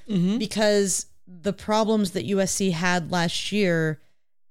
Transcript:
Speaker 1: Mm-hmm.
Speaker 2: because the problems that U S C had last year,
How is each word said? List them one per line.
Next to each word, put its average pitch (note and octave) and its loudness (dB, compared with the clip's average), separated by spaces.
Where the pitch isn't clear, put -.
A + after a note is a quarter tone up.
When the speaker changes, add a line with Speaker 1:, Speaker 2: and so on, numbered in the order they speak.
Speaker 1:
Mm-hmm. G3 0
Speaker 2:
because G#3 2
the F3+ -6
problems G#3+ 2
that - -6
U G3 0
S F#3+ 0
C F#3+ 0
had F3 0
last E3+ -2
year, E3+ 0